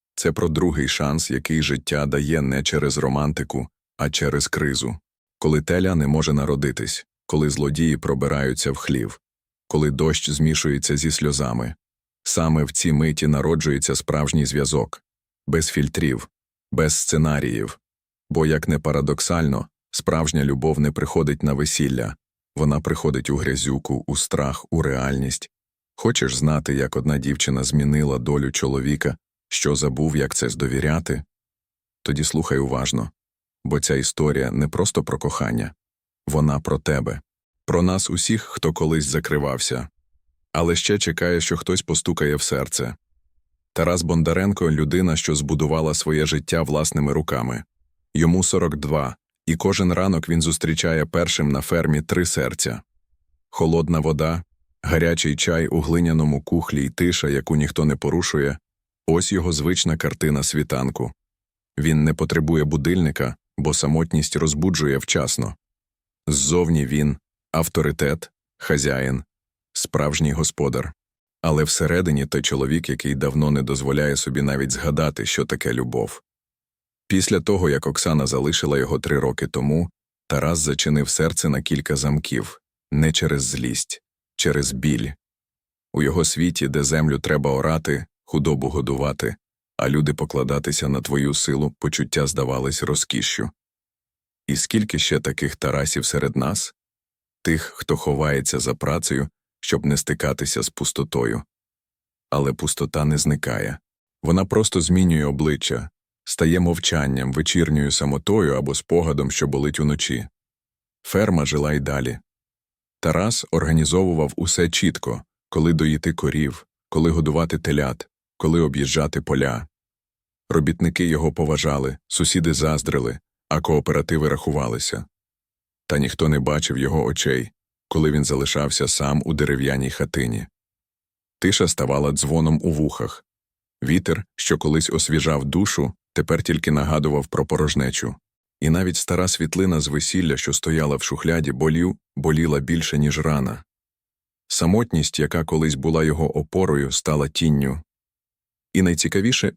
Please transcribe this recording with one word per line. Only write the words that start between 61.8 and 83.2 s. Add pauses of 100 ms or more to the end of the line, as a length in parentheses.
не
потребує
будильника, (220)
бо
самотність
розбуджує
вчасно. (720)
Ззовні
він — (360)
авторитет, (280)
хазяїн, (480)
справжній
господар. (480)
Але
всередині
той
чоловік,
який
давно
не
дозволяє
собі
навіть
згадати,
що
таке
любов. (840)
Після
того,
як
Оксана
залишила
його
три
роки
тому, (360)
Тарас
зачинив
серце
на
кілька
замків, (300)
не
через